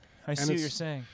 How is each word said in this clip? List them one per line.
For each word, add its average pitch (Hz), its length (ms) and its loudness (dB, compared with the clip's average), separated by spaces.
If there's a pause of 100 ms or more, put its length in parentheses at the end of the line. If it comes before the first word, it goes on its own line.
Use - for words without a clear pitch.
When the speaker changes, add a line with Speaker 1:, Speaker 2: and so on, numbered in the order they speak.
(260)
Speaker 1:
I 147 60 -2
Speaker 2:
And 143 60 2
Speaker 1:
see 143 80 2
what 156 60 6
Speaker 2:
it's 170 80 4
Speaker 1:
you're 151 100 0
saying. 147 440 -4